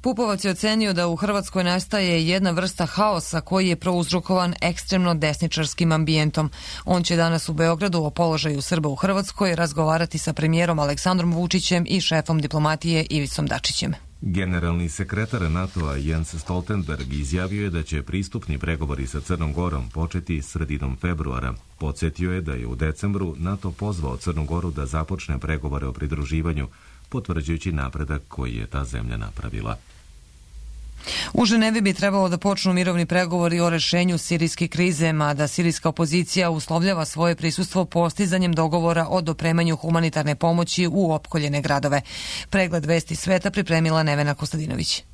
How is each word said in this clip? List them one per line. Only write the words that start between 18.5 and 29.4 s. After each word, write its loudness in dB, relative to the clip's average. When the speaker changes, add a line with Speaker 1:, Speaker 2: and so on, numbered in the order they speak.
Speaker 2:
pregovori -4
sa -6
Crnom -2
Gorom -4
početi -4
sredinom -4
februara. -4
Podsjetio -2
je -4
da -6
je -6
u -6
decembru -2
nato -4
pozvao -4
Crnu -2
Goru -2
da -4
započne -4
pregovore -4
o -4
pridruživanju, -2
potvrđujući -4
napredak -4
koji -6
je -6
ta -4
zemlja -6
napravila. -6